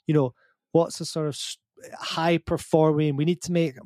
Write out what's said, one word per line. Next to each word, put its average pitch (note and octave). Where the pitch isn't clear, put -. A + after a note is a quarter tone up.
you D#3+
know, C#3
what's E3
the E3
sort D#3
of C#3+
s-, -
high E3+
performing, D#3
we D3
need E3+
to -
make E3